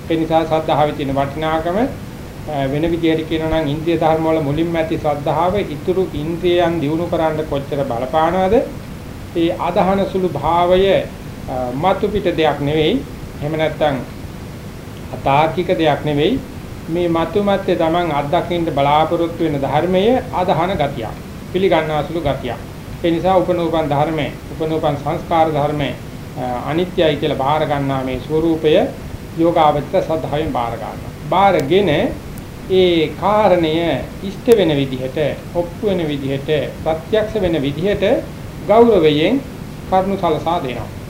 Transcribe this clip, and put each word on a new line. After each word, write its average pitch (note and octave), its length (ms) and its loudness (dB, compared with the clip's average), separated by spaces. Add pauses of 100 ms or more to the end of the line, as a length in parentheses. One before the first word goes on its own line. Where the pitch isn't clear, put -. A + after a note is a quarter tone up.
ඒ E3 120 0
නිසා D#3+ 280 2
ශ්‍රද්ධාවේ D3 480 2
තියෙන C3+ 220 -4
වටිනාකම, D#3 600 -2
අ, B3 100 2 (800)
වෙන D3 180 0
විදිහට D#3+ 400 2
කියනවා D#3+ 280 -2
නම් D#3+ 160 0
ඉන්ද්‍රිය D#3+ 300 0
ධර්ම D#3+ 260 2
වල D#3+ 160 2
මුලින්ම E3 360 0
ඇති D#3+ 220 -2
ශ්‍රද්ධාව D3+ 560 0 (100)
ඉතුරු F3 460 -2
ඉන්ද්‍රියයන් E3+ 680 0
දියුණු D#3+ 280 0
කරන්න D#3+ 380 0
කොච්චර C#3+ 400 -4
බලපානවද? D#3+ 720 2 (760)
ඒ E3+ 260 2
අදහන F#3 480 2
සුළු F#3 220 -2
භාවය, E3+ 600 2
අ, D#3 140 4 (680)
මතු F#3+ 360 0
පිට F#3+ 180 -2
දෙයක් D#3 340 0
නෙවෙයි. D#3 340 2 (400)
එහෙම D3 200 -6
නැත්නම් D3+ 420 0 (1120)
අතාර්කික D#3 600 0
දෙයක් D#3+ 340 2
නෙවෙයි. D3+ 380 2 (460)
මේ F3 220 0
මතු E3 340 0
මතේ G3 340 2
Taman E3+ 340 2
අත්දකින්න E3 560 0
බලාපොරොත්තු D#3 760 2
වෙන D3+ 160 0
ධර්මය D#3+ 440 2 (280)
අදහන F3+ 440 0
ගතිය. C#3 320 -2 (400)
පිළිගන්නා D#3+ 560 2
සුළු D#3+ 180 -4
ගතිය. B2+ 340 -4 (420)
ඒ F3 140 0
නිසා F3 260 2
උපනෝපන් E3+ 520 2
ධර්මය, D3 380 0 (220)
උපනෝපන් D#3 480 -2
සංස්කාර D#3+ 520 0
ධර්මය, D3 400 0 (440)
අ, C3 120 -6 (200)
අනිත්‍යයි D#3+ 520 0
කියලා D#3 200 -2
බාර D3+ 280 2
ගන්නා C#3 400 0
මේ C3 160 -4
ස්වරූපය D#3+ 520 2 (640)
යෝගාවචර D#3+ 680 4
සද්ධායෙන් D3+ 500 -2
බාර A#2+ 200 -2
ගන්නවා. G#2 400 -10 (140)
බාරගෙන F3 640 4 (800)
ඒ F3+ 440 4
කාරණය F3+ 600 4 (480)
ඉෂ්ට F#3+ 280 -8
වෙන G3 220 6
විදිහට, C3 480 0 (320)
ඔප්පු F3 360 -4
වෙන F#3 140 0
විදිහට, C#3 500 -4 (280)
ප්‍රත්‍යක්ෂ G3+ 560 -2
වෙන F3+ 220 0
විදිහට D#3 480 0 (600)
ගෞරවයෙන් G3 760 6 (440)
කරුණු F#3+ 320 0
සලසා E3 440 0
දෙනවා. A#2+ 280 -6 (220)